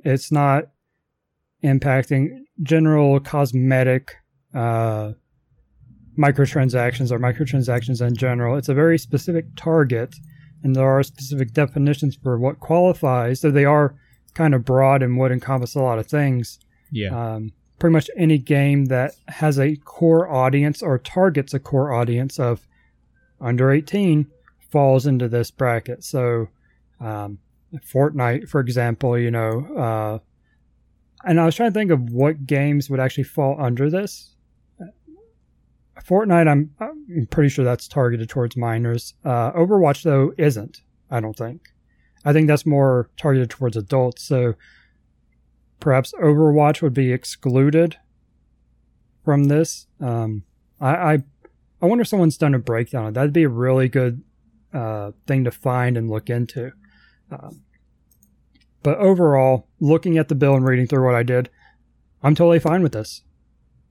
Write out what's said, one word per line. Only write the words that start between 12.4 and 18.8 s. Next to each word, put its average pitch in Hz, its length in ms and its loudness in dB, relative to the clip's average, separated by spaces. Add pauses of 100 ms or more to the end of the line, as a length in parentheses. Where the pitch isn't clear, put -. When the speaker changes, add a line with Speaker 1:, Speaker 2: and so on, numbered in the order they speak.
Speaker 1:
qualifies, 135 800 0
so 151 100 2
they 143 140 4
are 147 300 2 (380)
kind 156 200 2
of 123 120 0
broad 135 380 4
and 123 140 0
would 127 140 0
encompass 127 440 -4
a 143 60 -2
lot 123 180 0
of 110 80 -8
things. 139 520 -2 (320)
Speaker 2:
Yeah. 107 180 -6 (260)
Speaker 1:
Um, 107 160 -10 (280)
pretty 170 140 4
much 156 240 0
any 160 200 2
game 143 480 0